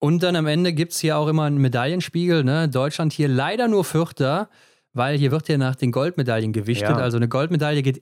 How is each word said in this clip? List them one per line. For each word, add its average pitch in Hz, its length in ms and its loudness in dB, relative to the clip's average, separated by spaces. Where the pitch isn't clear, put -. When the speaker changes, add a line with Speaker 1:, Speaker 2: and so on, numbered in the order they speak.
Speaker 1:
Und 160 220 2
dann 180 140 0
am 156 100 0
Ende 170 280 0
gibt's 160 260 -4
hier 156 160 0
auch 151 120 0
immer 156 160 2
einen 147 140 0
Medaillenspiegel, 156 840 0
ne? 156 240 2
Deutschland 143 460 -2
hier 147 140 0
leider 170 400 0
nur 202 180 2
Vierter, 160 640 -2
weil 131 240 0
hier 143 140 2
wird 156 180 -2
ja 151 80 2
nach 131 200 0
den 123 160 0
Goldmedaillen 123 600 0
gewichtet. 107 380 0
Speaker 2:
Ja. 117 60 4
Speaker 1:
Also 120 200 0
eine 117 120 2
Goldmedaille 147 520 0
geht 135 220 0